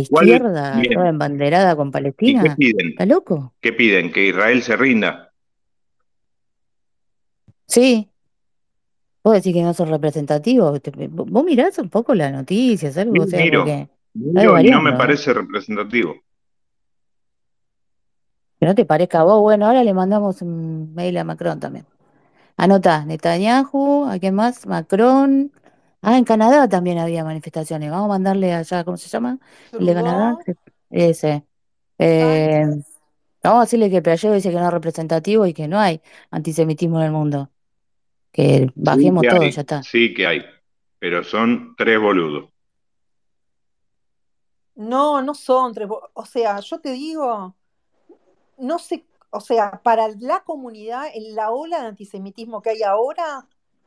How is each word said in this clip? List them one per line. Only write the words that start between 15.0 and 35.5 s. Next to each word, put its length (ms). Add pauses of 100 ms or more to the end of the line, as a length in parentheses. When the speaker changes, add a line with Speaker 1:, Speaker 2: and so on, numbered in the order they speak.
Speaker 1:
representativo. 840 (2500)
Speaker 2:
Que 60
no 100
te 100
parezca 360
a 20
vos. 180
Bueno, 260
ahora 160
le 100
mandamos 480
un 520
mail 240
a 60
Macron 360
también. 260 (720)
Anotá, 480
Netanyahu, 1040
¿a 100
quién 160
más? 300
Macron. 840 (500)
Ah, 160
en 80
Canadá 420
también 300
había 260
manifestaciones. 680
Vamos 140
a 40
mandarle 440
allá, 300
¿cómo 140
se 120
llama? 280 (340)
El 140
de 80
Canadá. 500
Speaker 3:
Trudeau. 140 (320)
Speaker 2:
Ese. 560 (520)
Eh, 680
Speaker 3:
Sánchez. 220 (580)
Speaker 2:
vamos 160
a 60
decirle 240
que 120
Pelayo 320
dice 160
que 80
no 80
es 80
representativo 720
y 80